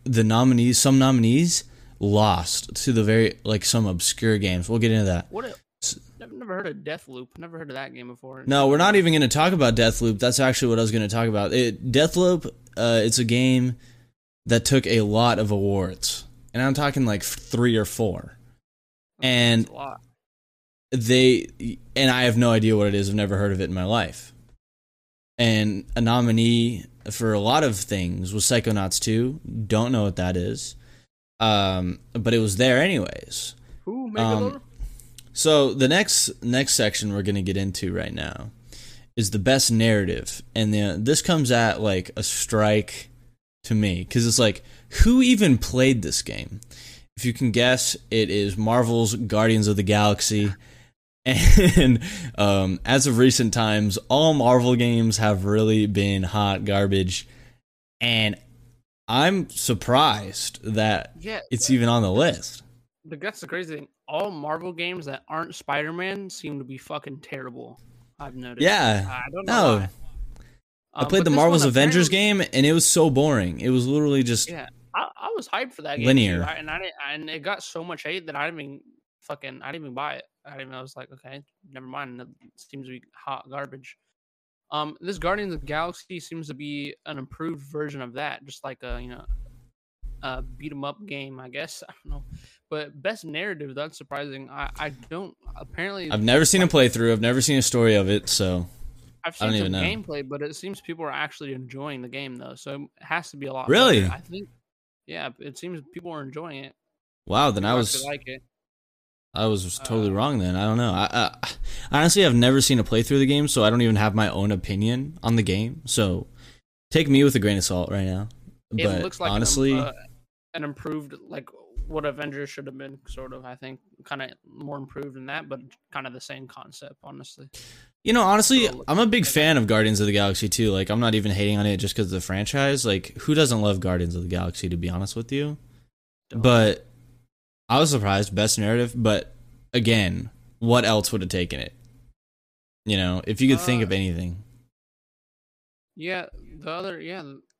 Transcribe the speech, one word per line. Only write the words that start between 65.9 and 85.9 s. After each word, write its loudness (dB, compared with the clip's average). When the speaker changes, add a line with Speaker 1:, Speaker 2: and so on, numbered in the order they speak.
Speaker 2:
seem -12
to -12
be -16
fucking -12
terrible, -16
I've -16
noticed. -6
Speaker 1:
Yeah. 4
Speaker 2:
I -10
don't -10
know -2
Speaker 1:
No. 2
Speaker 2:
why. -2
Speaker 1:
I -2
Speaker 2:
Um, -4
Speaker 1:
played 2
Speaker 2:
but 4
Speaker 1:
the 2
Speaker 2:
this 4
Speaker 1:
Marvel's 6
Speaker 2:
one 4
Speaker 1:
Avengers 4
Speaker 2:
apparently 2
Speaker 1:
game, -8
and 4
it 6
was 4
so 4
boring. 2
It 0
was 2
literally 2
just -2
Speaker 2:
Yeah, -12
I, -4
I -10
was -8
hyped -6
for -20
that -8
game, -2
Speaker 1:
linear. 2
Speaker 2:
too. -2
I, -6
and -12
I -8
didn't, -12
and -10
it -12
got -8
so -12
much -12
hate -8
that -12
I -6
didn't -12
even -16
fucking, -14
I -14
didn't -12
even -14
buy -8
it. -14
I -20
didn't -16
even, -20
I -14
was -18
like, -20
"Okay, -20
never -18
mind. -14
It -18
seems -20
to -18
be -20
hot -14
garbage." -16
Um, -6
this -10
Guardians -4
of -10
the -16
Galaxy -8